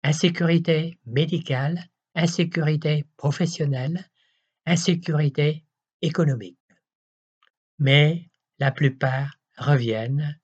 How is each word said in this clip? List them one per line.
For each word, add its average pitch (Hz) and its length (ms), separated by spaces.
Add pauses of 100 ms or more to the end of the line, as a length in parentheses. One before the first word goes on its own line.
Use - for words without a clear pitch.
Insécurité 170 1000
médicale, 151 760 (320)
insécurité 156 880 (120)
professionnelle, 147 920 (560)
insécurité 156 1000 (360)
économique. 139 560 (1200)
Mais 147 500 (280)
la 139 140
plupart 135 680 (200)
reviennent 135 880